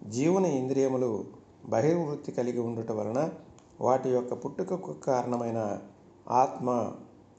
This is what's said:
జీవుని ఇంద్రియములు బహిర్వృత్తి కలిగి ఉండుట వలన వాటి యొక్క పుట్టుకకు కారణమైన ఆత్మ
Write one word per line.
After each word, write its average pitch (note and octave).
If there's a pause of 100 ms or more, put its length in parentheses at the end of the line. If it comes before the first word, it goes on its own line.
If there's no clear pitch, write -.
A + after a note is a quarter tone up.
జీవుని D#3+
ఇంద్రియములు C3 (580)
బహిర్వృత్తి D3
కలిగి B2
ఉండుట A2+
వలన G#2+ (600)
వాటి B2+
యొక్క B2
పుట్టుకకు F3+
కారణమైన A#2+ (760)
ఆత్మ B2+ (720)